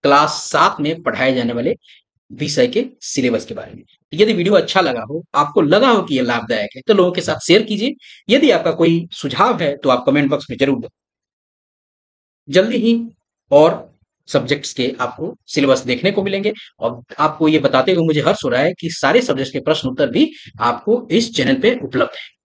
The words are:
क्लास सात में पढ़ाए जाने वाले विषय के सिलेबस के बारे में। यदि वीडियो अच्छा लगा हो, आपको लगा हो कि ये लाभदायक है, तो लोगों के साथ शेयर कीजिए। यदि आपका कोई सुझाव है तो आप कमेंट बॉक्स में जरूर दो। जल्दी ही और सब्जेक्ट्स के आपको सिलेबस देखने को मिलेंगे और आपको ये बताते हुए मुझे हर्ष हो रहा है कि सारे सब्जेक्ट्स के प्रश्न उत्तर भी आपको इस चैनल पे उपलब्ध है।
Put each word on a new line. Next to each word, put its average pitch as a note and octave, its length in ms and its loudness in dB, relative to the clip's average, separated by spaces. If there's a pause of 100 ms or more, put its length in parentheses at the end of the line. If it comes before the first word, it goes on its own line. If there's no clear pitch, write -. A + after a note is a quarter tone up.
क्लास C#3+ 260 4
सात - 500 -2
में D#3 220 -4
पढ़ाए C3 320 0
जाने A#2+ 200 -2
वाले C3 220 -2 (560)
विषय C3+ 360 0
के A3+ 180 -2 (160)
सिलेबस - 440 -2
के - 80 -12
बारे - 200 -14
में। - 100 -20 (300)
यदि G#3+ 200 2
वीडियो F3+ 200 0
अच्छा F#3+ 280 2
लगा B2+ 200 -2
हो, C#3+ 240 -10 (100)
आपको C#4 260 2
लगा G3 280 4
हो A3 120 4
कि C#3+ 140 -4
ये B2+ 60 0
लाभदायक A2+ 540 -4
है, C3 120 -18
तो - 60 4
लोगों F3+ 180 4
के F3 100 -4
साथ - 260 -6
शेयर G#3 160 4
कीजिए। G#3+ 320 -4 (340)
यदि C#4 220 4
आपका F3 200 0
कोई E3 400 2
सुझाव F3+ 500 -2
है C#3 160 -2
तो C#3 120 -2
आप B2 160 2
कमेंट C#3 240 2
बॉक्स C#3 200 -4
में A#2+ 80 -8
जरूर C3+ 220 0
दो। A#2 100 -12 (1600)
जल्दी G#3+ 280 2
ही A#3 300 0 (440)
और D#3 440 4 (320)
सब्जेक्ट्स - 460 -2
के B2 260 -4
आपको D#3+ 380 -8 (100)
सिलेबस C3+ 320 2
देखने B2+ 320 -2
को G3 120 -2
मिलेंगे G3 300 -4 (260)
और A#2+ 240 -6 (160)
आपको D#3 280 0
ये D#3 120 4
बताते C3 320 2
हुए E3+ 140 2
मुझे D3+ 160 0
हर्ष F3+ 240 -2
हो - 40 -2
रहा B2 120 0
है F#3 120 0
कि E3+ 160 -10
सारे E3 320 0
सब्जेक्ट्स C3+ 320 -4
के C#3 60 -4
प्रश्न D3+ 300 -2
उत्तर C3 180 -2
भी A#3+ 240 0 (280)
आपको G#3 520 -2
इस A3 220 0
चैनल C3+ 220 0
पे A#3 280 0
उपलब्ध - 320 -2
है। - 140 -18 (160)